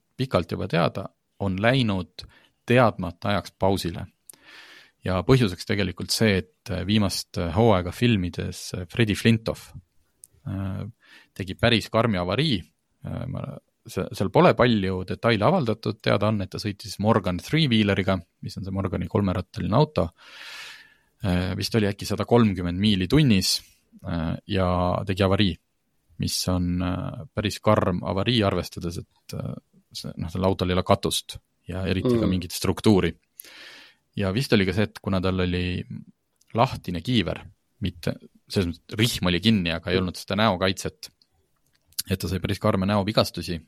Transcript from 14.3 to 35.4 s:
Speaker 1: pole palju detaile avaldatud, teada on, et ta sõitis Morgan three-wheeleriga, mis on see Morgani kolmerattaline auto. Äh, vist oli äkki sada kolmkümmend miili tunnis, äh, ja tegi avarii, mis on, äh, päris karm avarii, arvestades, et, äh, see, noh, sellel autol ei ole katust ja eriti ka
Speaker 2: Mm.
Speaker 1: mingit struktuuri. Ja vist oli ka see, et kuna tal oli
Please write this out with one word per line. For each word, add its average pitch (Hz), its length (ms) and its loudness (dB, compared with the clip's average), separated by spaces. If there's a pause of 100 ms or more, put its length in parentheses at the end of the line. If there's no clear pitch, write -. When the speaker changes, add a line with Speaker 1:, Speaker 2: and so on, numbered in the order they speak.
Speaker 1:
pole 165 240 6
palju 95 500 2
detaile 104 400 0
avaldatud, 117 560 0
teada 107 300 2
on, 107 100 -2
et 98 80 -8
ta - 80 -10
sõitis 101 420 -8
Morgan 98 380 2
three-wheeleriga, 104 800 2 (240)
mis - 160 -10
on 101 60 -8
see 95 100 -8
Morgani 92 380 -4
kolmerattaline 92 640 -2
auto. 123 320 2 (1120)
Äh, 92 380 0
vist 101 160 -2
oli 104 160 4
äkki - 160 -8
sada 104 180 -2
kolmkümmend 90 540 2
miili 98 320 2
tunnis, 127 480 4 (480)
äh, 85 260 -4 (140)
ja 95 240 0 (340)
tegi 98 220 2
avarii, 95 260 2 (720)
mis - 240 -2
on, 90 340 0
äh, 92 420 -6 (120)
päris 104 240 -2
karm 104 480 2
avarii, 98 400 0
arvestades, 87 560 -4
et, - 320 -20
äh, - 180 -6 (420)
see, - 240 -12
noh, 85 80 -6
sellel 92 220 0
autol 92 220 0
ei 90 40 0
ole 90 80 2
katust - 540 0 (300)
ja 92 200 -6
eriti 95 220 0
ka 117 160 2
Speaker 2:
Mm. 104 40 2
Speaker 1:
mingit 90 220 -2
struktuuri. 92 640 2 (1000)
Ja 98 180 -2
vist 131 200 -2
oli 98 120 6
ka 92 80 2
see, 104 100 2
et - 160 -4
kuna 95 220 -2
tal 92 180 0
oli 90 440 -2 (720)